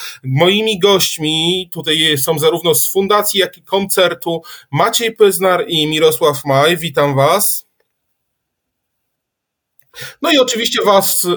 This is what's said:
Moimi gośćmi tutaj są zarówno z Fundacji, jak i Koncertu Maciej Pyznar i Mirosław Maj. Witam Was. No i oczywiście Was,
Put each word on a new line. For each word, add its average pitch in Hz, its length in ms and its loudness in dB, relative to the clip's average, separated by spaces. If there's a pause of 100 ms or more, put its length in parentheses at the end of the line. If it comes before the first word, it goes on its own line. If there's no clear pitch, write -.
(240)
Moimi 185 540 2
gośćmi 175 920 0
tutaj 156 460 -2
są 160 200 -2
zarówno 160 360 0
z - 140 -2
Fundacji, 202 520 0
jak 175 180 -4
i - 40 -20
Koncertu 175 800 -2 (280)
Maciej 226 420 0
Pyznar 185 560 2
i 156 180 -2
Mirosław 156 580 2
Maj. 147 320 2
Witam 147 380 -2
Was. 156 520 0 (2500)
No 330 80 0
i 302 80 4
oczywiście 240 460 -2
Was, 196 420 2 (100)